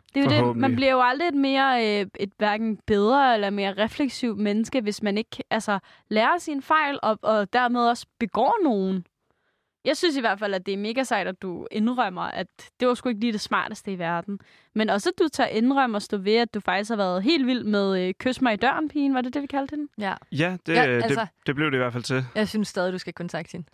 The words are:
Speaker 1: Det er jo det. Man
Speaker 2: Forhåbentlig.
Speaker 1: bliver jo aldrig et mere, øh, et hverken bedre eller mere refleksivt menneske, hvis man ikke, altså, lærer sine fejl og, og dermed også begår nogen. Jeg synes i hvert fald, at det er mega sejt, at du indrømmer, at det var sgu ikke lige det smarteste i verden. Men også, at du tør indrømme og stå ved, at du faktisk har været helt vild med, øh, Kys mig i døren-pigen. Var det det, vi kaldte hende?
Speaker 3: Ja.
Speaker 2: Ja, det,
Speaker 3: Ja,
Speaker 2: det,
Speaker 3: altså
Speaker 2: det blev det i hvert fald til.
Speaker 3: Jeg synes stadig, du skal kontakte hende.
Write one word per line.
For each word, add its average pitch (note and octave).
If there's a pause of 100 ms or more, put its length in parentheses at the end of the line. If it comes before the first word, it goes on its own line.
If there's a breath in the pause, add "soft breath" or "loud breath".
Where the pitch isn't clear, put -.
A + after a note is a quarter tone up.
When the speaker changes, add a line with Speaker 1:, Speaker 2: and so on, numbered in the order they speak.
(140)
Speaker 1:
Det C#4
er C#4
jo -
det. C4+
Man G3+
Speaker 2:
Forhåbentlig. A#3+
Speaker 1:
bliver C4
jo B3+
aldrig C#4
et C#4+
mere, C4+
øh, G3 (140)
et G3+
hverken G#3+
bedre A#3
eller G3+
mere G3
refleksivt A3+
menneske, G#3+
hvis G#3
man G3+
ikke, -
altså, G#3+ (320 soft breath)
lærer A#3+
sine D4
fejl D4+
og, G#3+
og G#3+
dermed B3
også A#3+ (140)
begår A#3+
nogen. F#3+ (760)
Jeg C#4+
synes D#4+
i C#4
hvert G#3
fald, G3+
at F#3
det G3
er G3
mega A3+
sejt, G3+
at F#3
du F3+
indrømmer, G#3+
at F#3 (340)
det B3
var B3
sgu B3
ikke G#3+
lige A#3
det G#3+
smarteste -
i F#3
verden. E3+ (360 soft breath)
Men G#3+
også, G3+
at F4+
du E4
tør C4+
indrømme B3
og G#3
stå -
ved, G3+
at A#3
du G#3
faktisk G3
har A#3
været F#3
helt C#4
vild B3+
med, G3
øh, F#3+
Kys -
mig B3
i G#3
døren-pigen. C#4
Var B3+
det B3
det, C#4+
vi C#4+
kaldte C#4
hende? D4 (100)
Speaker 3:
Ja. G3+ (180)
Speaker 2:
Ja, E3+ (100)
det, D#3+
Speaker 3:
Ja, C3+
Speaker 2:
det, A#2+
Speaker 3:
altså A#2+ (200)
Speaker 2:
det C#3+
blev D3
det C3+
i C3
hvert B2
fald A#2+
til. C3 (100)
Speaker 3:
Jeg G#3
synes G#3+
stadig, F#3
du F#3
skal F3
kontakte E3+
hende. F3